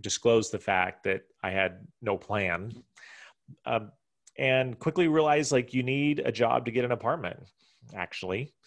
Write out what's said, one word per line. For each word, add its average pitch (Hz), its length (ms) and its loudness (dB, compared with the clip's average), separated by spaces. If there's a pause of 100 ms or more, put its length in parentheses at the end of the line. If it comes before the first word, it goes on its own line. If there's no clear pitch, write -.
disclose 113 500 2
the 101 80 -4
fact 92 460 0
that 98 200 -2 (180)
I 95 80 -4
had 92 360 -2 (140)
no 104 160 0
plan, 98 560 -4 (920)
um, 113 280 -4 (460)
and 131 400 0
quickly 165 300 2
realized, 151 420 2
like, 123 220 2
you 127 100 0
need 143 380 0
a - 100 -2
job 120 360 2
to 117 40 -4
get 120 140 0
an 123 80 0
apartment, 117 460 -4 (560)
actually, 95 580 -6 (140)